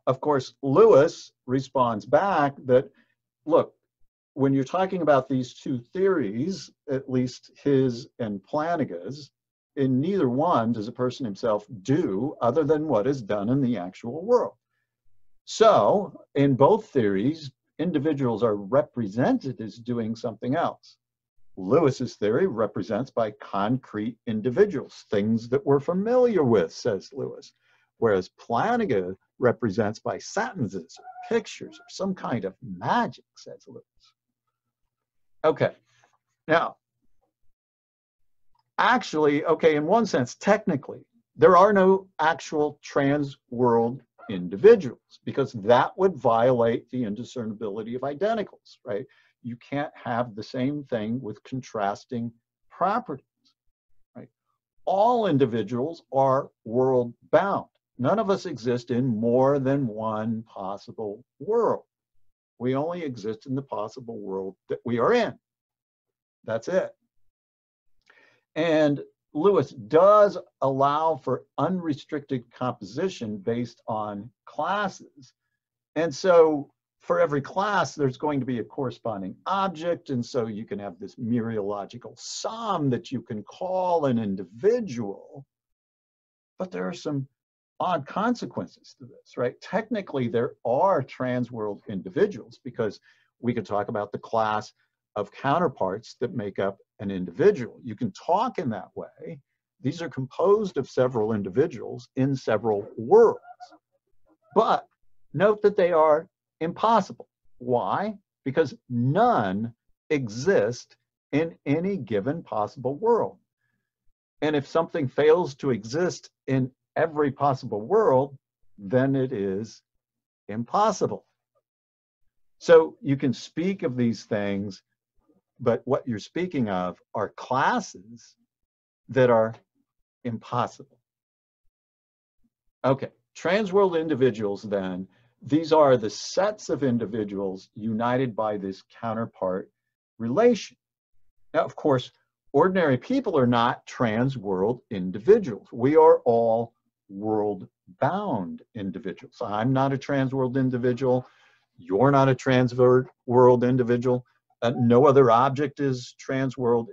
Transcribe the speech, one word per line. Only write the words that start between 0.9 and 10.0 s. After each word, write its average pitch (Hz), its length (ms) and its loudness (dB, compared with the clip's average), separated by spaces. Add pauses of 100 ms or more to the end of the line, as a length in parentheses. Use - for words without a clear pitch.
responds 123 600 -2
back 147 500 2 (100)
that, 127 240 4 (560)
look, 151 280 2 (600)
when 139 200 0
you're 135 100 0
talking 185 380 -2
about 147 260 4
these 131 260 -4
two 131 260 -6
theories, 156 920 -2 (180)
at 131 200 -4
least 127 420 -4 (100)
his 131 460 0 (120)
and 104 240 -6
Plantinga's, 139 880 -6 (460)
in 131 240 0